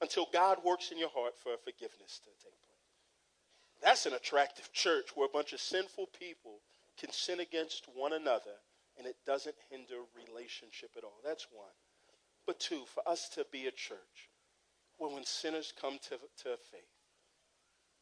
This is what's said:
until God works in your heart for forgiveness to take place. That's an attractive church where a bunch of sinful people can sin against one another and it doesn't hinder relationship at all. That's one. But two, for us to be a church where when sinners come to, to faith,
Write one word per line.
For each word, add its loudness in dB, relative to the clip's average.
until 2
God 6
works 4
in -6
your 0
heart 0
for -2
forgiveness -12
to -20
take -20
place. -20
That's 8
an 2
attractive 2
church 2
where 4
a -4
bunch 0
of -8
sinful -2
people -16
can -8
sin -2
against -4
one 0
another 2
and -12
it -10
doesn't 0
hinder -10
relationship -14
at -10
all. -16
That's -4
one. -18
But -2
two, -4
for -4
us 0
to -4
be -6
a 0
church -12
where -4
when -6
sinners -2
come -4
to, -8
to -6
faith, -20